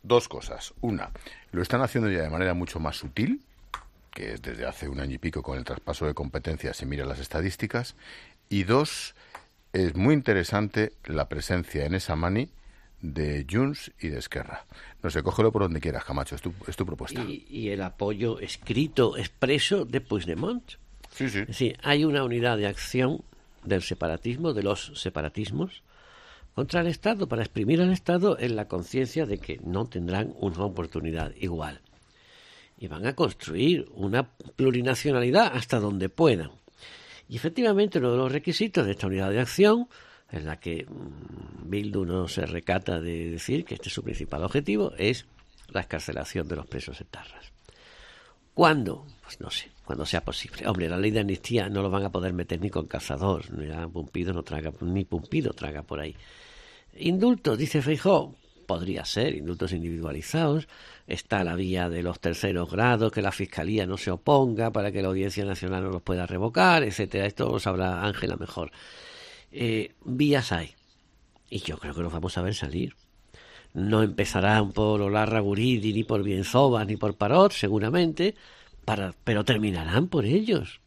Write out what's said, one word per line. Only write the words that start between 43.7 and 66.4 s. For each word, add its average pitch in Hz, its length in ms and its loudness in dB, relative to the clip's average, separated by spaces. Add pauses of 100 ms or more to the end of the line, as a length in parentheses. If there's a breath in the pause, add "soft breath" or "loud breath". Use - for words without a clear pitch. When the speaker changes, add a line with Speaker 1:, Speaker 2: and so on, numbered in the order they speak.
Speaker 2:
este - 140 -12
es - 60 -8
su - 80 -6
principal - 400 -6
objetivo, 175 560 0
es 117 280 0 (420)
la 92 140 -2
excarcelación 78 640 -6
de 80 80 -4
los 69 100 -10
presos - 340 -10
etarras. - 520 -18 (1040 loud breath)
¿Cuándo? 151 520 4 (160)
Pues - 180 -18
no - 100 -10
sé, - 200 -8 (140)
cuando 73 200 -4
sea 82 180 -2
posible. - 440 -6
Hombre, 90 220 0
la 87 100 -2
ley 104 120 2
de 107 100 2
amnistía 101 480 0
no 101 140 -2
lo 98 80 0
van 98 140 0
a 95 80 -2
poder 92 200 0
meter 87 280 -4
ni 101 80 -2
con 80 180 -2
cazador, 76 640 -2
ni 76 200 -8
a 82 160 -6
Pumpido 85 440 -4
no 85 100 -4
traga, 78 380 -6
ni 92 240 -2
Pumpido 95 480 -2
traga 76 300 -10
por 73 180 -8
ahí. 78 140 -8 (840 loud breath)
Indulto, 185 580 4
dice 147 240 2
Feijóo, 147 540 4 (320)
podría 90 400 -2
ser, 120 280 0
indultos 87 380 -4
individualizados. 85 960 0 (380 loud breath)
Está 95 380 -2
la 85 120 0
vía 92 320 0
de 85 140 -2
los 87 180 -4
terceros 87 500 0
grados, 110 400 4
que 104 120 -2
la 98 100 0
Fiscalía 95 540 -2
no 95 100 -4
se - 140 -4
oponga 113 600 4
para 104 220 -2
que 101 100 -2
la 95 60 0
Audiencia 98 360 0
Nacional 92 400 -2
no 95 60 -4
los 92 120 -4
pueda 90 240 -2
revocar, 143 580 4